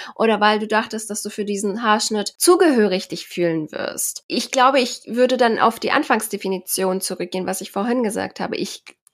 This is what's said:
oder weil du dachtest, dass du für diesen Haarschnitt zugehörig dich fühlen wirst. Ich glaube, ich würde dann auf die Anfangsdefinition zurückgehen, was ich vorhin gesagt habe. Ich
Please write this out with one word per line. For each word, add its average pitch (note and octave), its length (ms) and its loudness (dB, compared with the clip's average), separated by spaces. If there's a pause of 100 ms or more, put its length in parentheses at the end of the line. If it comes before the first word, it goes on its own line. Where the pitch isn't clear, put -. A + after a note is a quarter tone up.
(160)
oder A3 240 2
weil G#3+ 180 4
du G#3+ 80 -4
dachtest, A3 440 -2
dass G#3 120 -6
du G#3 80 -8
für G#3 140 -6
diesen G3+ 380 -4
Haarschnitt G#3+ 560 0
zugehörig B3+ 680 4
dich - 220 -10
fühlen D#3+ 420 -2
wirst. - 560 -6
Ich - 240 -4
glaube, C4 300 4
ich - 260 -2
würde B3 300 2
dann A#3 240 2
auf - 180 4
die - 140 -2
Anfangsdefinition F#3+ 1080 -2
zurückgehen, F#3 460 -6
was F#3+ 140 -4
ich G3+ 100 -10
vorhin A#3+ 320 0
gesagt F#3+ 380 -4
habe. - 160 -4
Ich - 260 -6 (320)